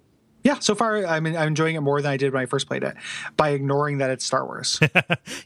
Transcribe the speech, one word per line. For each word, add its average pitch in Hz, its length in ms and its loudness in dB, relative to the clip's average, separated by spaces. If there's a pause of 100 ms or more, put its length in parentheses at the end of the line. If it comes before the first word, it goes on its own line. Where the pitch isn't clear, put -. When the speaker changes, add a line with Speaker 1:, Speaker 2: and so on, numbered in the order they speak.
(420)
Speaker 1:
Yeah, 277 180 4
so 208 140 2
far, 214 300 0
I 165 160 0
mean, 160 160 -2
I'm 156 120 0
enjoying 160 280 2
it 156 60 -4
more 143 180 2
than 143 100 0
I 139 60 0
did 135 160 0
when 131 100 0
I 127 40 -4
first 139 200 -2
played 131 160 -4
it 135 140 -4 (400)
by 151 140 4
ignoring 143 480 0
that 135 100 0
it's 131 160 -4
Star 131 220 0
Wars. - 400 -4
Speaker 2:
<laughs> - 80 2 (520)